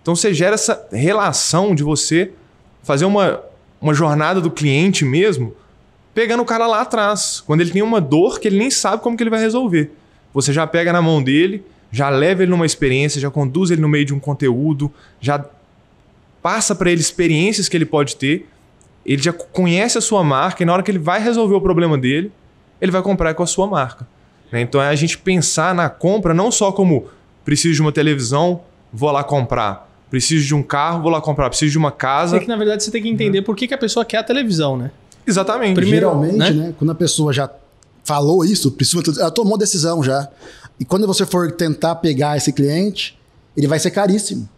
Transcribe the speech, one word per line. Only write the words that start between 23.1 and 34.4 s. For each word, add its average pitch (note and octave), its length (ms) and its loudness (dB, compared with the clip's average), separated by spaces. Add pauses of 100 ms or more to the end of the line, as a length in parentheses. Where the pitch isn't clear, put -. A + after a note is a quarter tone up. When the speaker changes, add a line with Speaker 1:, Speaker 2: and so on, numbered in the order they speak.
Speaker 1:
com F3 100 -2
a E3+ 40 0
sua F#3 200 -2
marca. C3+ 400 -4 (420)
Né? A#2+ 120 -4
Então C3+ 200 0
é C#3 60 0
a D3+ 80 0
gente D#3+ 220 -2
pensar F3+ 580 0
na E3+ 140 0
compra F3+ 440 0
não G3 160 2
só G3 220 0
como F#3 360 2 (360)
preciso D3+ 320 0
de D3 60 0
uma D3+ 100 2
televisão, D3+ 680 0 (300)
vou C#3 200 -2
lá C#3+ 120 0
comprar. A#2+ 640 -2 (200)
Preciso C#3+ 360 0
de D3 100 0
um C#3 80 0
carro, D#3 400 -2
vou E3 80 2
lá D#3 100 0
comprar. C#3+ 280 0
Preciso D3+ 240 0
de D#3 40 0
uma D3 140 2
casa. D#3 460 0
Speaker 2:
É - 20 4
que, F3+ 80 -4
na A#3 80 -4
verdade, G#3+ 280 -2
você G#3+ 60 -8
tem A3+ 120 -4
que A3+ 80 -4
entender G#3 300 0
Speaker 1:
Uhum. G3 40 -2
Speaker 2:
por G#3+ 120 -2
que B3 120 -4
que C#4+ 60 -4
a C4+ 40 -4
pessoa A3+ 260 -2
quer G#3+ 140 -4
a A3+ 60 -2
televisão, G3 520 0